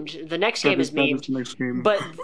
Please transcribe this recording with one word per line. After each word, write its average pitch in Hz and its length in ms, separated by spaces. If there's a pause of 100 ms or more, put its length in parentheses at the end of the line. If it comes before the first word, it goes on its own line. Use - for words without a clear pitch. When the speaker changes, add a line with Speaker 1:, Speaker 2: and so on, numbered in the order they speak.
Speaker 1:
memed. 160 220
The 165 80
next 208 260
Speaker 2:
That - 60
Speaker 1:
game 165 120
Speaker 2:
is, 135 80
Speaker 1:
is 147 60
Speaker 2:
that - 80
is 147 100 (100)
Speaker 1:
memed. - 60
Speaker 2:
the 131 40
next 127 220
game. 123 280
Speaker 1:
But 208 200 (220)